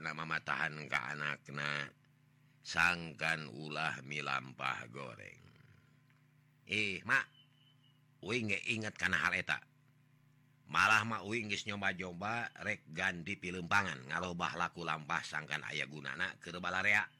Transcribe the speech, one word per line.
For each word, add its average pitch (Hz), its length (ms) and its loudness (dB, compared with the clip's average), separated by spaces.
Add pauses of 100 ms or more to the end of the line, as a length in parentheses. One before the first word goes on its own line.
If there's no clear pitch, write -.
na 80 80 -4
mamatahan 78 640 -2 (160)
ka 71 240 -2
anakna. 73 720 -4 (720)
Sangkan 82 880 0
ulah 76 560 -4
milampah 65 880 -4
goreng. 50 540 -12 (1200)
Eh, 101 400 0
Mak. 127 180 4 (920)
Uing 110 320 0
ge 95 80 2 (160)
inget 107 240 -4
kana 90 240 2
hal 90 160 4
eta. 76 240 0 (1040)
Malah, 104 400 8
Mak, 110 160 -2
uing 107 240 0
geus 101 240 0
nyoba-nyoba 98 800 -2 (160)
rek 101 240 -2
ganti 90 480 -2
pilempangan 87 720 2
ngalobah 85 480 0
laku 85 240 -2
lampah 78 400 0
sangkan 76 480 -4
aya 73 160 -2
gunana 73 560 -4
keur 85 160 -8
balarea. 95 480 4 (140)